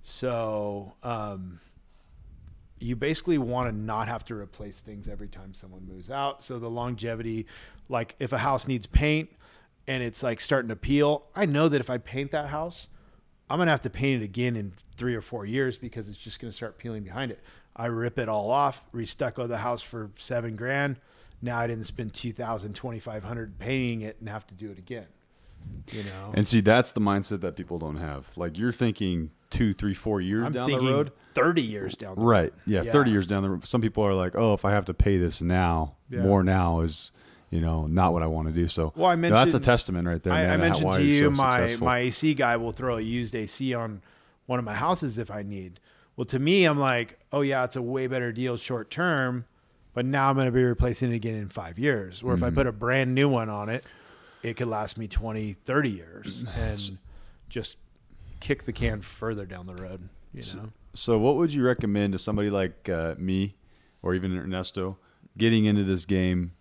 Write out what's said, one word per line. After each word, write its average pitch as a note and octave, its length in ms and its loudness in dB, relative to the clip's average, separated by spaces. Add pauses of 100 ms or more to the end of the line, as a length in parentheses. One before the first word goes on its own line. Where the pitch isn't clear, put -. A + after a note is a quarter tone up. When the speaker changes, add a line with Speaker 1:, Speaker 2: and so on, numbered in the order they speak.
Speaker 1:
So, G#2+ 880 -4 (100)
um, G2+ 560 -8 (1200)
you A#2+ 160 -4
basically D#3 420 0
wanna B2 340 0
not G#2+ 360 -4
have A2+ 180 -6
to A#2+ 100 -10
replace G2+ 460 -14
things G#2 260 -14
every G#2 220 -10
time F#2+ 240 -16
someone F#2+ 340 -18
moves F#2 220 -16
out. C#3 340 -4
So B2 160 -10
the A#2 100 -8
longevity, A2+ 760 -6 (420)
like, A#2 320 -4
if C3 140 -4
a C3 40 -2
house C3 300 0
needs B2+ 180 -2
paint D3+ 440 2 (580)
and C3 160 -4
it's, A#2 200 -6
like, A#2+ 180 -2
starting B2+ 280 0
to A2 60 -4
peel, D3 500 2 (100)
I G3+ 100 2
know D#3 240 4
that C#3+ 100 2
if B2 100 -4
I B2 80 -2
paint C3+ 340 -6
that D3 180 -4
house, D#3 400 -8 (600)
I'm C#3+ 100 0
gonna E3+ 120 4
have C#3+ 120 4
to B2 60 -4
paint C3 320 0
it G#2+ 40 -4
again A#2+ 300 -2
in G2+ 180 -6 (220)
three A#2+ 200 -2
or A2 60 -6
four G#2+ 240 -10
years B2+ 320 -2
because A2+ 320 -12
it's G#2 80 -16
just - 220 -16
gonna A#2 140 -12
start A2 240 -12
peeling A2 260 -10
behind A2+ 280 -8
it. - 100 -14 (340)
I A#2 120 -6
rip A#2 320 -2
it A#2 80 -2
all G#2+ 220 -2
off, C#3 340 0 (100)
restucco A#2+ 540 -4
the A#2 100 -4
house A#2 240 -2
for A2 340 -10
seven A#2 400 -6
grand. C3+ 420 -2 (440)
Now A#2+ 180 -4
I A#2 80 0
didn't A2+ 180 -6
spend A2 280 -8
two - 180 -8
thousand, G#2+ 420 -6
twenty-five A2 500 -10
hundred A2 360 -10
painting A#2+ 420 -2
it G#2+ 180 -10
and G#2+ 100 -12
have G#2+ 180 -12
to - 80 -20
do G2+ 160 -12
it F#2 60 -16
again, G2 300 -14 (840)
you G#2+ 120 -8
know? G2 300 -10
Speaker 2:
And G#2 140 2
see, A2+ 140 6
that's A2 320 6
the A2+ 80 -2
mindset G2 400 0
that F2 160 -6
people E2+ 220 -8
don't D2+ 180 -6
have. D2+ 400 -10
Like, E2 200 -6
you're A#2 140 2
thinking F#2 600 0 (180)
two, A2 240 2
three, G2+ 200 -2
four G#2 280 -2
years G#2 240 0
Speaker 1:
I'm D3+ 80 -4
Speaker 2:
down B2+ 160 -4
the - 80 0
Speaker 1:
thinking B2+ 100 2
Speaker 2:
road. C#3 240 2 (220)
Speaker 1:
thirty E3 280 4
years G#2 360 -6
down F#2+ 200 -10
the A2 80 2
Speaker 2:
Right. G#2+ 180 8
Speaker 1:
road. D#2 100 -2 (120)
Speaker 2:
Yeah, G2 180 2
Speaker 1:
Yeah. - 100 -2
Speaker 2:
thirty C3+ 180 6
years G2 160 4
down G2 160 2
the G2 60 0
road. F2+ 180 -4
Some A#2+ 140 2
people G#2+ 240 2
are G2 80 4
like, F#2 220 0
"Oh, A2+ 180 6
if G2 100 0
I G2 80 4
have G2+ 140 2
to F2+ 80 -4
pay G2 240 4
this F2 240 0
now, E2+ 540 2 (140)
Speaker 1:
Yeah. B2 140 -4
Speaker 2:
more F#2+ 200 6
now F2+ 360 4
is, D#2+ 320 -2 (380)
you E2 100 0
know, D#2+ 280 0
not F2 260 4
what E2+ 100 2
I D#2+ 40 0
wanna D#2+ 260 -2
do." E2+ 160 2
So D#2+ 260 0
Speaker 1:
Well, E3+ 160 4
I E3+ 40 4
Speaker 2:
no, E3+ 140 2
that's G#2 40 6
a A#2+ 120 8 (120)
Speaker 1:
mentioned, A#2 60 2
Speaker 2:
testament F#2 440 2
right E2+ 160 0
there, F#2 100 2
Speaker 1:
I, - 100 4
Speaker 2:
man, - 60 4
Speaker 1:
I F2+ 40 4
Speaker 2:
to - 80 4
Speaker 1:
mentioned - 240 4
Speaker 2:
why F#2 120 4
Speaker 1:
to C#3+ 60 4
Speaker 2:
you're C#3+ 120 6
Speaker 1:
you C#3+ 100 6
Speaker 2:
so C#3+ 60 6
Speaker 1:
my, C3+ 260 4
Speaker 2:
successful. A#2 300 0
Speaker 1:
my B2 100 4
A B2 120 0
C D#3 260 2
guy B2 200 4
will A#2 160 -2
throw B2 260 -2
a A2+ 40 -2
used A#2 340 -4
A A2 120 -2
C C3 260 -4
on A2+ 280 -6 (440)
one B2 140 -2
of A#2+ 60 -4
my G#2 100 -6
houses D3 420 -2
if A2+ 120 -6
I G#2+ 140 -8
need. F#2+ 380 -10 (340)
Well, B2+ 100 -4
to C3 140 -4
me, F3+ 260 4
I'm D3+ 140 4
like, B2 400 0 (140)
"Oh, C#3+ 80 2
yeah, C3+ 240 2
it's B2 100 -8
a C3 60 -4
way C3 260 -2
better B2+ 240 -2
deal B2 260 -2
short A#2 320 -6
term, C3+ 560 0 (480)
but B2 120 0
now C3+ 260 4
I'm C3+ 40 4
gonna C3 160 4
be B2+ 120 6
replacing B2 480 4
it A#2 40 2
again A2 200 -2
in G#2 140 -6
five F2+ 280 -10
years." G#2 460 0
Or B2 100 2
if - 80 4
I - 60 2
Speaker 2:
Mm-hmm. - 80 0
Speaker 1:
put C#3 120 6
a A#2+ 40 0
brand B2+ 420 2
new C#3 160 6
one A2+ 200 2
on G#2 200 -4
it, B2 140 -4 (580)
it A#2 160 -6
could B2 100 -2
last A2 300 -4
me A2+ 100 -6
twenty, G#2+ 460 -2
thirty C3 380 0
years F2+ 600 -10
Speaker 2:
<clears throat> - 60 -12
Speaker 1:
and G2+ 400 -4 (520)
just - 280 -8 (600)
kick - 260 -4
the A2+ 80 -6
can A2 280 -2
further G#2+ 440 -8
down F2+ 220 -14
the F#2 80 -14
road, F#2 340 -12 (240)
you B2 80 -14
Speaker 2:
So, - 160 -10
Speaker 1:
know? G#2+ 140 -12 (220)
Speaker 2:
so - 240 2
what B2+ 200 6
would D#3+ 160 2
you C#3+ 100 2
recommend G#2 480 2
to F#2+ 80 -2
somebody G#2 300 0
like, F#2+ 400 -2
uh, E2 280 -2
me F#2+ 380 0 (460)
or F2+ 120 0
even F#2 240 -2
Ernesto F#2 600 -4 (400)
getting A2+ 260 6
into G#2 220 4
this F#2+ 200 0
game? F2+ 560 2